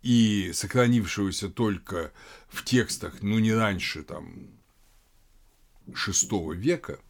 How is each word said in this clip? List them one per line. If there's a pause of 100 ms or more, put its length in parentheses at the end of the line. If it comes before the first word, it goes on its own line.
и
сохранившегося
только (360)
в
текстах,
ну,
не
раньше,
там, (1400)
шестого
века